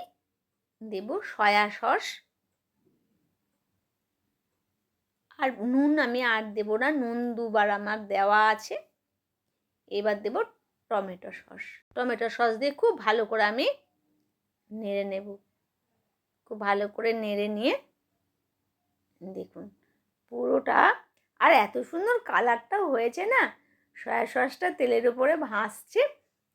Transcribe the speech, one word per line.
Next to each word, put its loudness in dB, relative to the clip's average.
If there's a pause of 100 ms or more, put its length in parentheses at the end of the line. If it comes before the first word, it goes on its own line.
(800)
দেব -8 (240)
সয়া 4 (120)
সস, 0 (3250)
আর 0 (240)
নুন 4 (140)
আমি -2 (140)
আর 0 (120)
দেব -2 (120)
না, 4 (120)
নুন -2 (180)
দুবার 2 (100)
আমার -4 (140)
দেওয়া 4 (120)
আছে। -6 (1120)
এবার 0
দেব -4 (540)
টমেটো -4 (100)
সস। -18 (300)
টমেটো -2
সস 2
দিয়ে 0
খুব 4 (120)
ভালো 2
করে 2
আমি -2 (1040)
নেড়ে -6
নেব, -8 (1200)
খুব -12 (120)
ভালো 2 (100)
করে 0 (120)
নেড়ে -2 (100)
নিয়ে 2 (1500)
দেখুন -14 (680)
পুরোটা, 0 (600)
আর 6 (140)
এত -6 (160)
সুন্দর 0 (120)
কালারটাও 0 (100)
হয়েছে -2 (100)
না, 4 (540)
সয়া -2 (100)
সসটা -2 (100)
তেলের 2
উপরে 2 (140)
ভাসছে, -2 (520)